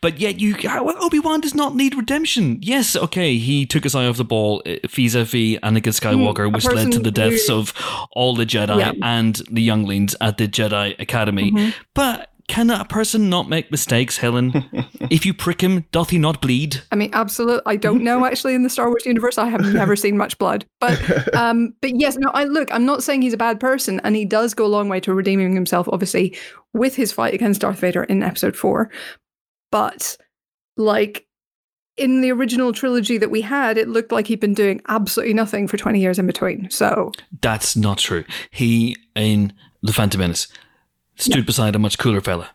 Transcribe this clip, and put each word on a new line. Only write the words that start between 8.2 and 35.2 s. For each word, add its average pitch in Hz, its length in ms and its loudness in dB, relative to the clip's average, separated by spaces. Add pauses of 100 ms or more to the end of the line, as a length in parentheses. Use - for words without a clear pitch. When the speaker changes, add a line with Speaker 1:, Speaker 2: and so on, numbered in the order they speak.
Speaker 1:
the 117 120 0
Jedi 104 320 0
Speaker 2:
Yeah. 95 140 0 (100)
Speaker 1:
and 113 340 0 (140)
the 113 120 0
younglings 101 580 2
at 107 180 0
the 110 100 0
Jedi 104 520 -2
Academy. 101 500 0
Speaker 2:
Mm-hmm. 214 200 2 (240)
Speaker 1:
But 269 360 -2 (160)
can 233 240 2
a 202 140 -2
person 214 440 0
not 180 200 0
make 160 220 -4
mistakes, 131 480 0
Helen? 127 520 0
Speaker 3:
<laughs> - 120 -6 (260)
Speaker 1:
If 160 160 2
you 190 100 0
prick - 260 -4
him, 185 320 2
doth 165 180 0
he 175 80 2
not 156 240 0
bleed? 135 380 0 (100)
Speaker 2:
I 214 60 0
mean, 208 160 0
absolutely. 233 520 -2
I 214 120 0
don't 214 260 2
know, 240 220 2
Speaker 1:
<laughs> - 20 2
Speaker 2:
actually, 254 300 -2
in 247 80 2
the 254 60 0
Star 240 180 0
Wars 240 180 0
universe. 240 320 0
I 220 100 0
have 226 120 0 (120)
never 202 220 4
seen 208 220 0
much - 200 -2
blood. 202 280 -2 (160)
But, 160 540 0
Speaker 3:
<laughs> - 20 4
Speaker 2:
um, 233 440 2
but 269 180 -2
yes, 269 180 2
no, 269 180 0
I, 277 100 2
look, 285 280 0
I'm 233 120 2
not 262 200 0
saying 277 180 0
he's 254 100 2
a 226 40 -2
bad 226 240 0
person, 254 420 0
and 214 140 4
he 214 80 0
does 214 280 2
go 220 140 2
a - 20 4
long 208 200 2
way 190 120 -2
to 190 140 0
redeeming 190 400 2
himself, 180 380 0
obviously, 185 440 -2 (380)
with 254 220 0
his 226 160 -2
fight - 220 -2
against 202 260 0
Darth 196 180 -2
Vader 180 240 0
in 196 220 0
episode - 320 -2
four. 208 340 0 (800)
But, - 460 -2 (600)
like, 214 500 0 (680)
in 262 240 2
the 254 120 2
original 247 400 0
trilogy 240 460 0
that 208 120 0
we 220 120 -2
had, 226 360 -2
it 220 100 0
looked 226 220 -2
like 220 160 0
he'd 220 140 -2
been 208 140 2
doing 196 340 2
absolutely 220 460 0